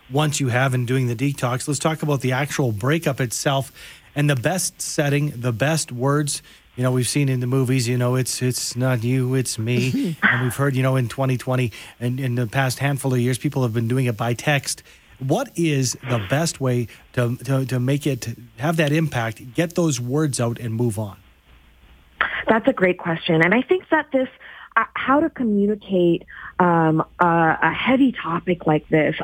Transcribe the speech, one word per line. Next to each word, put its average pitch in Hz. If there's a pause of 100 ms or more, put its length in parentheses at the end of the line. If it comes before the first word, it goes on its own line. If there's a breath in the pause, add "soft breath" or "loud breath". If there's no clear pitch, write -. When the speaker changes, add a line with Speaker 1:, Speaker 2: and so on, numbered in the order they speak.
Speaker 1:
once 143
you 131
have 127
and 123
doing 127
the 120
detox, 131
let's 143
talk 160
about 143
the 127
actual 135
breakup 135
itself 135 (440 loud breath)
and 147
the 143
best 156
setting, 143
the 123
best 143
words. 139 (340 loud breath)
You 127
know, 127
we've 127
seen 143
in 131
the 123
movies, 131
you 123
know, 123
"It's, -
it's -
not 123
you, 127
it's 127
me." 127
Speaker 2:
<laughs> -
Speaker 1:
And 123
we've 123
heard, 139
you 131
know, 131
in 120
twenty 131
twenty 127 (280 loud breath)
and 123
in 123
the 123
past 131
handful 139
of 127
years, 123
people 143
have 113
been 117
doing 127
it 113
by 120
text. - (360 soft breath)
What 165
is 143 (120)
the 117
best 156
way 123 (260 loud breath)
to, 123
to, 131
to 127
make 143
it, 135 (300)
have 160
that 151
impact, 131
get 170
those 156
words 131
out 117
and 113
move 113
on? 104 (1300 loud breath)
Speaker 3:
That's 220
a 262
great 180
question. 165
And 180
I 247
think 370
that 311
this, 262 (460 loud breath)
uh, 226
how 277
to 320
communicate, 202 (360 loud breath)
um, 165 (180)
uh, 165
a 160
heavy 247
topic 170
like 151
this, 156